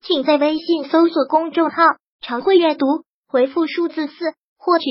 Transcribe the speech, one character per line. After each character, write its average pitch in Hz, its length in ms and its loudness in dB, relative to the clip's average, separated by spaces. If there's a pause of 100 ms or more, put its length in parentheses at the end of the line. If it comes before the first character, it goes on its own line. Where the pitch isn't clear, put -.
请 294 220 -4
在 302 140 2
微 302 200 0
信 311 320 -4
搜 330 180 4
索 330 180 0
公 320 260 0
众 320 180 0
号 294 60 -12 (460)
“常 240 200 -8
会 381 160 4
阅 330 160 4
读”， 294 120 -2 (440)
回 254 160 2
复 311 220 -2
数 339 200 -4
字 311 200 -6
四 294 60 -12 (440)
获 339 220 0
取 - 120 -8